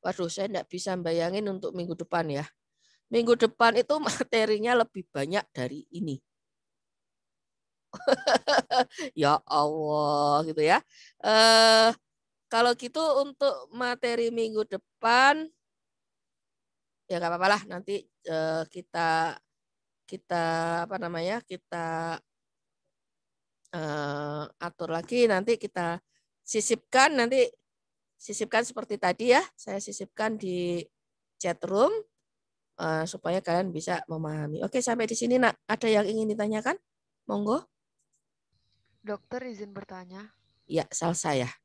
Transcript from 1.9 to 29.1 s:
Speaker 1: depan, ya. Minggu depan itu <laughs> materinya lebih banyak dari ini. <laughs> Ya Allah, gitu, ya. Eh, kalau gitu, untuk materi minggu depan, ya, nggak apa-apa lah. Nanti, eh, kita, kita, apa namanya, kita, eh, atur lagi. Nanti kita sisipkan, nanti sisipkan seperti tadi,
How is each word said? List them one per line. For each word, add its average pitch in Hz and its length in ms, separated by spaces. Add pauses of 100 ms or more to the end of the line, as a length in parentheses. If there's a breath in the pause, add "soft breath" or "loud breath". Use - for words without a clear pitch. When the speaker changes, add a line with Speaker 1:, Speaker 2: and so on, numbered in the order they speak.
Speaker 1:
depan, 170 320
ya. 147 200 (680)
Minggu 233 240
depan 226 400
itu 247 160 (100)
<laughs> 247 60
materinya 220 720
lebih 196 320
banyak 156 400
dari 131 400
ini. 165 240 (1800)
<laughs> - 1200
Ya 147 280
Allah, 147 1040
gitu, 156 160
ya. 190 160 (400 soft breath)
Eh, 226 680 (600)
kalau 240 240
gitu, 240 280 (200)
untuk 262 520
materi 240 600
minggu 220 320
depan, 269 800 (1600)
ya, 175 120
nggak 170 100
apa-apa 175 220
lah. 208 160
Nanti, 190 320 (240)
eh, 160 440
kita, 165 680 (720)
kita, 175 360 (440)
apa 196 80
namanya, 175 480
kita, 165 720 (1600)
eh, 147 680 (160)
atur 170 320
lagi. 233 360
Nanti 220 320
kita 175 400 (440)
sisipkan, 262 720
nanti 247 320 (680)
sisipkan - 460
seperti - 340
tadi, 214 380